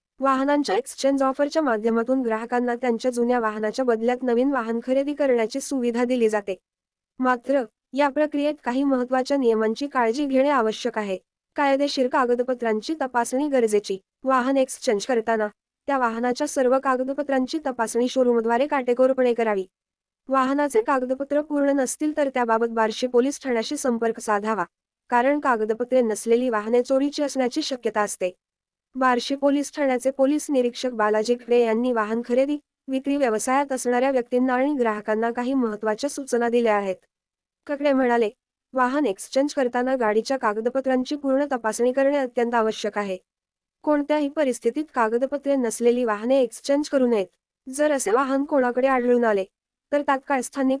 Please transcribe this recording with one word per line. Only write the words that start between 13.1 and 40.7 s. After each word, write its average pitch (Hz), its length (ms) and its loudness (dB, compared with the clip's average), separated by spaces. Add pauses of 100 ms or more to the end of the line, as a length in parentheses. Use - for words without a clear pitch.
गरजेची. 214 500 0 (260)
वाहन 262 320 2
एक्सचेंज 254 500 0
करताना 226 400 0 (400)
त्या 277 120 -2
वाहनाच्या 247 480 -2
सर्व 262 380 2
कागदपत्रांची 269 840 -2
तपासणी 240 420 0
शोरूमद्वारे 240 580 2
काटेकोरपणे 254 680 2
करावी. 214 320 0 (600)
वाहनाचे 277 540 2
कागदपत्र 269 580 0
पूर्ण 294 280 0
नसतील 285 480 0
तर 285 120 2
त्याबाबत 233 380 0
बार्शी 226 400 -2
पोलीस 254 380 2
ठाण्याशी 240 320 -2
संपर्क 233 440 -2
साधावा, 208 440 -2 (460)
कारण 262 300 2
कागदपत्रे 240 600 0
नसलेली 233 480 2
वाहने 226 340 0
चोरीची 277 400 0
असण्याची 262 400 -2
शक्यता 233 380 -4
असते. 190 340 -4 (600)
बार्शी 254 420 0
पोलीस 277 400 0
ठाण्याचे 262 340 0
पोलीस 277 400 2
निरीक्षक 254 400 0
बालाजी 220 440 2
खडे 240 300 2
यांनी 233 280 0
वाहन 226 360 -2
खरेदी, 277 300 0 (300)
विक्री 269 280 -2
व्यवसायात 269 560 0
असणाऱ्या 247 380 0
व्यक्तींना 247 440 0
आणि 262 180 2
ग्राहकांना 220 580 -2
काही 240 240 -2
महत्त्वाच्या 220 560 -2
सूचना 247 380 -2
दिल्या 233 260 2
आहेत. 196 220 -2 (720)
खडे 285 240 0
म्हणाले, 240 380 2 (420)
"वाहन 254 340 0
एक्सचेंज 262 480 -2
करताना 247 420 0
गाडीच्या 220 400 0
कागदपत्रांची 254 800 -2